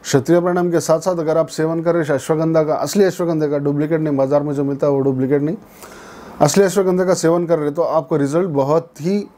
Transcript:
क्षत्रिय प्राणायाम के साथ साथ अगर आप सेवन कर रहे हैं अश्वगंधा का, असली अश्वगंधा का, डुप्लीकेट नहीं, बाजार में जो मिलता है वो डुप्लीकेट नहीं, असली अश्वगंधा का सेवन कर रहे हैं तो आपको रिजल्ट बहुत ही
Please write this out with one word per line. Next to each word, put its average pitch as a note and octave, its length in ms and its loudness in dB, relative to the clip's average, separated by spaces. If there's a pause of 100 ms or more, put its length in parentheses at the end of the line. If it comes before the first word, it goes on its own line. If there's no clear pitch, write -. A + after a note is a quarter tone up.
क्षत्रिय D#3 380 2
प्राणायाम F3 300 0
के E3+ 80 2
साथ D#3+ 200 0
साथ F3+ 180 -2
अगर D#3+ 200 0
आप E3 120 0
सेवन E3 340 -4
कर E3+ 120 0
रहे E3+ 80 0
हैं D3 100 -2
अश्वगंधा D#3+ 500 0
का, D3 120 -2
असली - 280 0
अश्वगंधा E3 440 0
का, D3 120 0
डुप्लीकेट C#3+ 420 0
नहीं, D3+ 160 0
बाजार C#3 260 2
में D3 100 -4
जो C#3+ 100 -2
मिलता C#3 240 -2
है C#3+ 60 2
वो C#3 80 0
डुप्लीकेट C3+ 400 0
नहीं, D#3+ 140 -2 (880)
असली D#3+ 220 4
अश्वगंधा F#3 420 2
का F3+ 100 2
सेवन E3+ 300 2
कर E3 120 2
रहे D3 80 -2
हैं D3 100 -4
तो E3+ 80 -2
आपको D3+ 340 0
रिजल्ट D3+ 340 0
बहुत D3 460 0
ही G3 260 -2 (140)